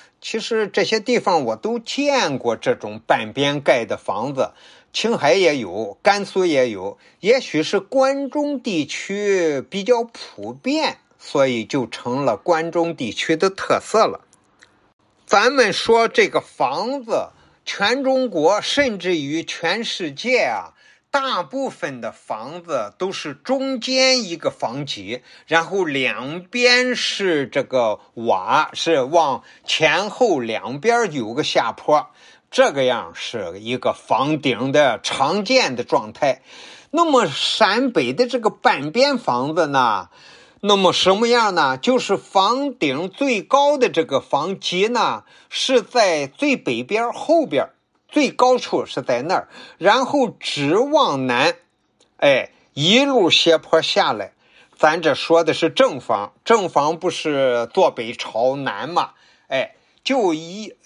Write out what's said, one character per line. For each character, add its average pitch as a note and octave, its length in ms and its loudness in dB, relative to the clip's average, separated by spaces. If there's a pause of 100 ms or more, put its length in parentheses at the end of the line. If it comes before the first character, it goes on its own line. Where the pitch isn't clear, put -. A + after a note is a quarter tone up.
(200)
其 A3 200 -6
实 A3 260 -2
这 G3+ 160 -2
些 A3 160 0
地 A3 200 0
方 E3 260 2
我 A2 120 -2
都 A3+ 220 -4
见 A#3 600 -2
过 A#2 180 -2
这 A#2+ 180 0
种 G#2+ 320 -10
半 A2+ 260 0
边 C#3+ 280 -2
盖 C3+ 240 2
的 G#2 120 -4
房 - 380 -4
子， B2+ 180 -2 (400)
青 A3 260 -2
海 D3+ 160 4
也 F#3+ 240 4
有， G2+ 440 -8
甘 G3+ 220 2
肃 F#3+ 220 -2
也 C3 240 2
有， G2 280 -10 (220)
也 A#3 180 2
许 D#3 240 -2
是 G3+ 180 -2
关 C4+ 500 0
中 D4 300 -4
地 E3+ 260 -4
区 F#3+ 760 -2 (100)
比 G3 140 -6
较 A#3 180 2
普 - 500 -12
遍， C4+ 460 -2 (180)
所 C3+ 300 0
以 B2 180 -2
就 B2+ 220 -2
成 C3 380 -6
了 A2+ 120 2
关 E3 360 -2
中 E3 240 -2
地 A2+ 160 -6
区 - 240 -2
的 F#3+ 120 0
特 D3 320 -2
色 G#3+ 260 2
了。 - 160 -6 (1040)
咱 A3 280 4
们 A#3 200 4
说 A3+ 360 2
这 G#3 200 2
个 D3+ 120 0
房 G#3 640 -4
子， C#3 240 -4 (360)
全 A#3 380 -2
中 C4 260 2
国 F#3 320 2
甚 B3 380 -2
至 F3 180 -2
于 D3+ 280 -4
全 G3 400 -4
世 E3 260 -6
界 A3+ 280 -2
啊， G#2+ 360 -2 (360)
大 C4 320 -2
部 B3+ 280 -6
分 C3+ 320 -10
的 A2 100 -8
房 C3 500 -12
子 C3 360 -6
都 F#3+ 120 -4
是 D3+ 220 -10
中 C4 480 -4
间 C4 440 0
一 E3+ 120 -8
个 D3+ 140 -4
房 C3+ 340 -6
脊， G#2 380 -10 (240)
然 E3 180 2
后 F#3 200 -2
两 C3+ 580 -4
边 B3 520 2
是 E3 540 -2
这 C3+ 160 -2
个 A#2 360 0 (140)
瓦， A2+ 600 2
是 D#3+ 260 0
往 C#3 420 2 (220)
前 D#3+ 460 0
后 F#3+ 300 2
两 A2+ 380 -6
边 A3+ 360 0
有 A2+ 180 -6
个 C#3+ 100 -4
下 B2+ 300 0
坡， D3 380 0 (400)
这 B3+ 200 4
个 C#3 140 0
样 G#2+ 300 0
是 F#2+ 460 -10
一 A#2 180 -6
个 A2 160 -2
房 C#3 480 -2
顶 C3 300 -2
的 C3+ 280 4
常 E3+ 420 -2
见 G3 320 -2
的 A#2+ 100 -6
状 A2 280 -4
态。 C3+ 300 -2 (480)
那 E4 160 2
么 B3 200 4
陕 A3 640 0
北 C3 220 0
的 B3 140 0
这 B3 120 -4
个 G#3+ 120 0
半 D3+ 400 0
边 C4+ 260 2
房 C3+ 400 -2
子 E3 120 2
呢， A#2 420 0 (500)
那 G3+ 160 4
么 F#3 160 4
什 F#3+ 220 2
么 A#3 140 0
样 A3+ 260 2
呢？ C#3 240 2
就 B3 200 2
是 G3 200 0
房 A#3+ 560 0
顶 E3+ 340 -2
最 A#3+ 320 -2
高 C#4+ 380 2
的 A#3+ 100 2
这 D#3+ 160 0
个 C3+ 160 -2
房 D#3 400 -4
脊 F#3+ 280 -2
呢， F3 360 -2 (240)
是 B3+ 320 0
在 F3+ 460 2
最 C#4 320 -2
北 A#2+ 240 -4
边 A3 300 -2
后 D#4 340 2
边， C#3+ 240 -2 (380)
最 C4+ 220 2
高 B3+ 260 4
处 D3+ 300 -2
是 - 160 -8
在 B2 200 -2
那 F3 120 -2
儿， - 140 -2 (300)
然 A3+ 280 2
后 B3+ 240 0
直 D3 480 -2
往 A#3 480 2
南， C3+ 300 0 (600)
哎， C3 340 2 (220)
一 G3 320 4
路 B3 240 2
斜 D#3+ 300 4
坡 D#3+ 240 2
下 D#3+ 300 0
来。 G2 200 -8 (460)
咱 D#3+ 240 2
这 D3+ 120 2
说 E3 300 2
的 D#3 80 2
是 D#3+ 160 0
正 E3 320 2
房， G#2 320 -4 (120)
正 G#3 240 2
房 D#3 300 0
不 E3+ 120 -2
是 C3 640 0
坐 E3 160 4
北 A#2 240 -10
朝 B2+ 420 -2
南 B2 320 -6
嘛？ E3 220 -2 (380)
哎， C3+ 260 -4 (280)
就 A3+ 300 0
一， F3 420 -10 (120)